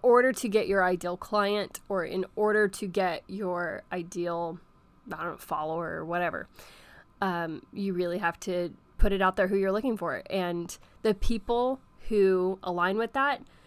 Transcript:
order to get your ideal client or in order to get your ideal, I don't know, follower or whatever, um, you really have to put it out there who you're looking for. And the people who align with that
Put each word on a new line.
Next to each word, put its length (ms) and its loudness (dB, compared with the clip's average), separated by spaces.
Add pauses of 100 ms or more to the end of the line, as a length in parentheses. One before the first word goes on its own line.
order 300 6
to 160 -4
get 200 2
your 140 2
ideal 360 0
client 680 -2
or 160 -2
in 200 -4 (100)
order 320 2
to 200 -6
get 420 -2
your 540 -6 (100)
ideal, 680 -6 (540)
I 100 -10
don't 100 -6
know, 40 -12
follower 600 -6
or 80 -8
whatever, 420 -4 (720)
um, 420 -4 (120)
you 180 -4
really 260 -2
have 220 -2
to 340 -4 (220)
put 160 8
it 80 0
out 160 4
there 120 4
who 80 2
you're 160 2
looking 260 0
for. 320 -4
And 460 -4 (260)
the 120 4
people 680 2 (280)
who 540 4
align 340 0
with 160 -2
that 300 0 (240)